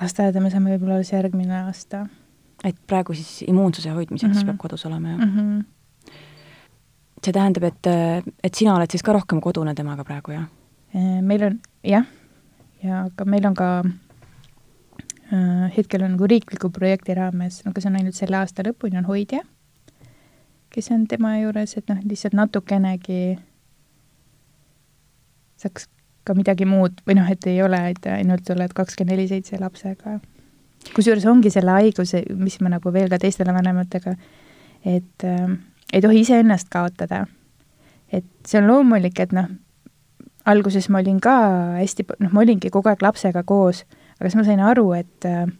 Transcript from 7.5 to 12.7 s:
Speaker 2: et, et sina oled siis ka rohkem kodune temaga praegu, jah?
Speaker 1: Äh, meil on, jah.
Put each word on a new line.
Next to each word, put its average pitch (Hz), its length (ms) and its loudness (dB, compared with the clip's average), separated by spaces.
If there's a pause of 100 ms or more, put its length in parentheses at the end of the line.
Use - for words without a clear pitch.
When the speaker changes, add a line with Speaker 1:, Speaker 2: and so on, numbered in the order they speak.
Speaker 2:
et, - 240 -4 (560)
et 180 120 -4
sina 214 200 2
oled 170 160 0
siis 175 120 -4
ka 214 100 2
rohkem 180 280 0
kodune 160 340 -4
temaga 143 300 -10
praegu, 143 260 -12
jah? 160 140 -8 (500)
Speaker 1:
Äh, 185 260 0
meil 202 220 2
on, 208 160 -2 (240)
jah. 208 220 2 (760)